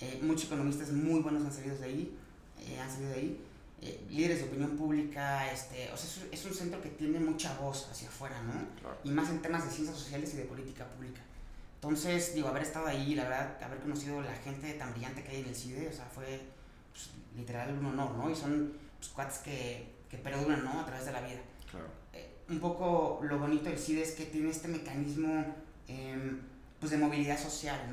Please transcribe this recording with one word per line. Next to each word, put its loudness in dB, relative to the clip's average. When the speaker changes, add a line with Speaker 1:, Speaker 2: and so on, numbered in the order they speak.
Speaker 1:
Eh, -4
muchos 6
economistas 2
muy 8
buenos 4
han 0
salido -2
de -4
ahí, -2
eh, -6
han -4
salido -2
de -2
ahí, -2
eh, -6
líderes 6
de 0
opinión 0
pública, 2
este, -6
o -6
sea, -4
es -6
un, -8
es -6
un -2
centro -2
que -6
tiene 2
mucha 2
voz -2
hacia -8
afuera, -6
¿no? -2
Speaker 2:
Claro. -6
Speaker 1:
Y 0
más 6
en 0
temas 2
de -2
ciencias -2
sociales -4
y -2
de -4
política -8
pública. -10
Entonces, 2
digo, 4
haber 2
estado 0
ahí, 2
la 4
verdad, 0
haber -6
conocido 0
la -4
gente -6
tan -4
brillante -4
que -8
hay -2
en -4
el -4
cide, -4
o -4
sea, -8
fue, -6
pues, -12
literal -4
un 0
honor, 0
¿no? 2
Y 2
son, 2
pues, -10
cuates -4
que, -4
que -10
perduran, 2
¿no? 2
A -2
través -4
de -2
la -2
vida. -6
Speaker 2:
Claro. -8
Speaker 1:
Eh, -12
un 0
poco 6
lo 4
bonito 4
del 0
cide 4
es 2
que -4
tiene 2
este -4
mecanismo, 2
em, -2
pues, 0
de 4
movilidad 6
social, -2